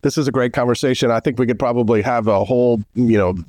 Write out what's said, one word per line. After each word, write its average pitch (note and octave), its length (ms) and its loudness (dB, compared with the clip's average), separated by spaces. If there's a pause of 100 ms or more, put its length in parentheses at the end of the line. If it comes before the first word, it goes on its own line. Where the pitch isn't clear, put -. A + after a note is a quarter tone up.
This C#3+ 180 -2
is C#3 80 0
a C3+ 40 -2
great B2 220 -2
conversation. B2 560 0
I A2+ 100 2
think B2 200 -4
we B2+ 80 2
could A#2 100 -2
probably A#2+ 460 0
have A#2 240 0
a G2+ 180 2
whole, B2 360 0 (120)
you A2+ 240 2
know, F#2 180 0 (120)